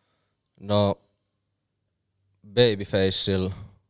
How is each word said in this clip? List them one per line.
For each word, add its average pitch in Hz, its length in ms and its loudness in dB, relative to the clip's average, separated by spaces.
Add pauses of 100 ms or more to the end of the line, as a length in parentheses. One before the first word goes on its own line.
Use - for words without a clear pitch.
(600)
No, 101 380 0 (1500)
Babyfaceil 98 1040 0 (400)